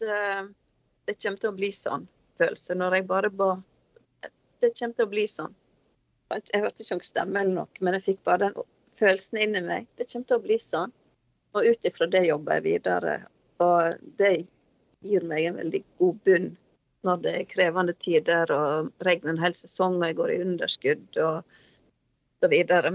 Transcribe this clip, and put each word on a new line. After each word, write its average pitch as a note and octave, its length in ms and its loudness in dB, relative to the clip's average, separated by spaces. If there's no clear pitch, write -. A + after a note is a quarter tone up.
eh, G#3 400 -4
det G#3 140 -6
kommer G3 220 -4
til A3 80 -2
å F#3+ 80 -12
bli G3+ 160 -2
sånn - 340 -6
følelse E3 400 -2
når F3+ 200 0
jeg F#3+ 120 -2
bare G3 200 0
ba, G3 200 0
det A#3 160 4
kommer A#3 200 -6
til A3+ 80 2
å G3 60 -12
bli G#3 180 0
sånn. - 240 -10
Jeg G#3 300 -2
hørte - 180 -6
ikke - 140 -4
noen F3 100 -4
stemme G3 360 -2
eller F#3+ 180 2
noe, - 240 -12
men F3+ 140 2
jeg G3 100 -6
fikk F#3+ 180 -2
bare F#3 220 2
den - 200 -8
følelsen G3+ 440 2
inni G#3+ 200 -2
meg. F3 240 -6
Det B3 120 -6
kommer B3 200 -6
til A#3+ 80 4
å G3+ 60 -6
bli G#3+ 180 2
sånn. F3 300 -4
Og G#3 160 4
ut A#3 160 0
ifra E3+ 240 0
det F#3 160 4
jobber D3+ 320 0
jeg D#3 60 -4
videre. E3+ 520 0
Og F3 380 2
det G3+ 140 4
gir F#3+ 240 0
meg D#3+ 180 0
en F3 140 -4
veldig - 220 -4
god F3+ 260 2
bunn F3+ 260 4
når F3+ 160 0
det - 160 -2
er - 140 -6
krevende F3 500 2
tider, E3+ 480 2
og D3+ 560 -2
regner E3+ 300 0
en D#3+ 80 -4
hel F3 120 2
sesong, F#3 440 -2
og E3+ 100 0
jeg E3 80 -4
går E3+ 160 -2
i F3+ 80 -2
underskudd, - 800 -4
og D#3+ 220 0
så F3+ 80 4
videre. E3+ 460 4